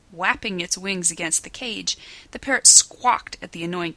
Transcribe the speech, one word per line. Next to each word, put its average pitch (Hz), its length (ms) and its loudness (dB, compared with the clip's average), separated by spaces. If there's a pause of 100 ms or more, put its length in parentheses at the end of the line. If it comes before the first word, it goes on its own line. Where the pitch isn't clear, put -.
(120)
whapping 190 480 -2
its 175 160 -4
wings 185 360 -2
against 165 320 -2
the 190 60 -16
cage, 202 460 -8 (360)
the 247 80 -10
parrot - 260 2
squawked - 760 4
at 185 120 -14
the 170 100 -10
annoying 170 340 -4